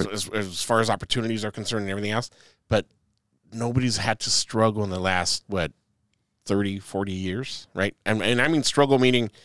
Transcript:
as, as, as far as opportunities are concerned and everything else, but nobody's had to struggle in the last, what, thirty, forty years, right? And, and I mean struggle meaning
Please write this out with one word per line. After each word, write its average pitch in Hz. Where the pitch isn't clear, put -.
as, 101
as, 104
as 85
far 113
as 113
opportunities 110
are 104
concerned 110
and 98
everything 104
else, 117
but 110
nobody's 120
had 110
to -
struggle 110
in 98
the 90
last, 90
what, 90
thirty, 101
forty 98
years, 95
right? 98
And, 107
and 120
I 143
mean 160
struggle 139
meaning 123